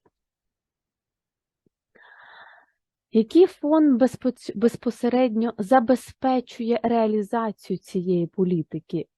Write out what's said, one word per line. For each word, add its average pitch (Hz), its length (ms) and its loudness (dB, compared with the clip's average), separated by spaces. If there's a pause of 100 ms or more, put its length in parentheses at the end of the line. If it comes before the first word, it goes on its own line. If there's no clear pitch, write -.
(3000)
Який 226 340 4
фонд 294 560 2
безпоц-, - 540 -2
безпосередньо 233 1040 -2
забезпечує 240 1300 -2
реалізацію 220 920 -2
цієї 180 500 -4
політики? 170 800 -4 (100)